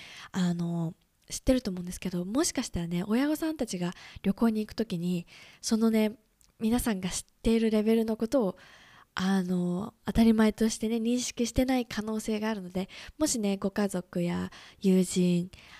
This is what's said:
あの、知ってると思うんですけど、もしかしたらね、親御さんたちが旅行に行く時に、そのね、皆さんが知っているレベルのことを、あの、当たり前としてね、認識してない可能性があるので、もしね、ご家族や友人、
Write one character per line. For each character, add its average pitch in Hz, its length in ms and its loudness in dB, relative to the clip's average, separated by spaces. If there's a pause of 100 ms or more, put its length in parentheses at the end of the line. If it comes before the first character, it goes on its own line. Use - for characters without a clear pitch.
(320)
あ 180 200 2
の、 170 420 -2 (360)
知 - 80 -8
っ - 20 -14
て - 120 4
る 254 100 2
と 202 80 -4
思 180 100 -6
う - 20 -8
ん 175 40 -10
で 180 60 -10
す - 80 -12
け 185 100 -4
ど、 175 140 -4
も 233 200 0
し - 80 -2
か 262 100 -4
し - 60 -6
た 180 120 -6
ら 170 60 -4
ね、 170 200 -2
親 247 220 2
御 302 80 0
さ 320 140 -2
ん 320 60 -4
た 247 100 -4
ち 185 120 -6
が 175 140 -4 (300)
旅 196 120 2
行 233 160 2
に 214 100 -2
行 214 100 -6
く - 40 -18
時 208 240 -4
に、 175 280 -2 (360)
そ - 140 0
の 226 140 4
ね、 214 220 2 (480)
皆 226 180 2
さ 240 140 0
ん 190 80 -4
が 180 80 -2
知 - 120 -6
っ - 20 -10 (200)
て 226 140 4
い 226 40 4
る 220 100 2
レ 214 120 2
ベ 220 140 4
ル 226 80 2
の 220 120 -4
こ 226 120 -4
と 254 160 2
を、 180 120 -2 (580)
あ 190 280 2
の、 180 520 -2 (100)
当 - 80 -4
た 226 120 6
り 226 80 8
前 220 200 4
と 220 160 0
し - 100 -6
て 220 100 -2
ね、 233 80 -2
認 233 220 0
識 240 280 -4
し 226 60 -6
て 262 120 2
な 262 140 0
い 240 80 -4
可 - 160 -6
能 220 180 -4
性 214 180 -4
が 214 120 -4
あ 220 40 -2
る 196 80 -8
の 175 80 -12
で、 185 180 -4 (300)
も 311 80 2
し 269 120 0
ね、 202 180 0
ご 196 140 -2
家 202 180 0
族 180 340 -4
や 175 280 -4 (300)
友 185 240 6
人、 180 460 2 (300)